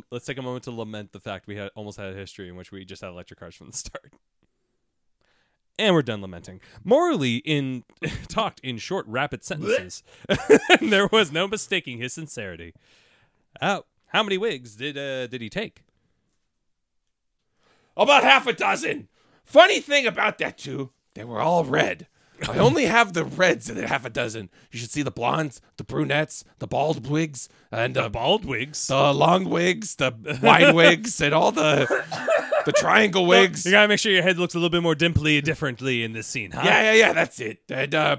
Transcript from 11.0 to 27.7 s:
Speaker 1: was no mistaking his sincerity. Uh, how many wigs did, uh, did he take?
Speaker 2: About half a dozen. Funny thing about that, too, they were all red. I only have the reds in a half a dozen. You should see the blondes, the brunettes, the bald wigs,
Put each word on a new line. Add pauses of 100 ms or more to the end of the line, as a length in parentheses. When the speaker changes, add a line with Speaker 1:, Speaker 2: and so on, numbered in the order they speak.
Speaker 1:
was
no
mistaking
his
sincerity. (840)
Uh, (280)
how
many
wigs
did,
uh,
did
he
take? (2250)
Speaker 2:
About
half
a
dozen. (360)
Funny
thing
about
that,
too, (240)
they
were
all
red. (420)
I
only
have
the
reds
in
a
half
a
dozen. (220)
You
should
see
the
blondes, (160)
the
brunettes, (160)
the
bald
wigs, (240)